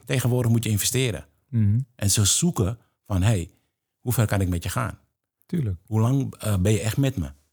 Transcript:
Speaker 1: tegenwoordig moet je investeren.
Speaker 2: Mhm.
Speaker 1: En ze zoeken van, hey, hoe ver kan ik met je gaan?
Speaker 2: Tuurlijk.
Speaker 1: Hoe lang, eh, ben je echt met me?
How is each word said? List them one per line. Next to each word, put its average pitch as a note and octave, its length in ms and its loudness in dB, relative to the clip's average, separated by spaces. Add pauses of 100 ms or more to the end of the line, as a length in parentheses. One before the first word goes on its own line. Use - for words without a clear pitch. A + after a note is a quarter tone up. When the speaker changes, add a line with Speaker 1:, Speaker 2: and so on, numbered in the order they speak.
Speaker 1:
tegenwoordig B2 480 0
moet A#2 120 2
je A2 60 -2
investeren. G#2+ 540 -2 (240)
Speaker 2:
Mhm. A2 300 2 (160)
Speaker 1:
En G2+ 160 0
ze G#2+ 140 2
zoeken A#2 540 0 (280)
van, F#2+ 160 0
hey, F#2+ 280 0 (500)
hoe A#2+ 120 -4
ver A2 140 2
kan G2+ 140 0
ik F2+ 80 0
met F2 140 -2
je - 60 -6
gaan? - 300 -6 (480)
Speaker 2:
Tuurlijk. A#2+ 300 -4 (100)
Speaker 1:
Hoe A2 140 0
lang, B2 340 0
eh, G#2 220 -2
ben F#2+ 160 4
je G#2 80 2
echt G#2+ 160 -2
met C#3 200 0
me? D2 140 -4 (220)